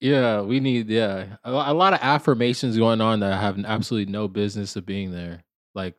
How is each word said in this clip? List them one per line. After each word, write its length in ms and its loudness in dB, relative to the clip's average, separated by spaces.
Yeah, 400 2
we 180 0
need, 300 0
yeah. 560 -2
A, 80 -8
a 220 0
lot 180 4
of 100 2
affirmations 760 2
going 240 4
on 200 2
that 200 0
have 240 -2
absolutely 460 -2
no 160 -4
business 480 -4
of 100 -8
being 280 -6
there. 320 -12
Like, 220 -8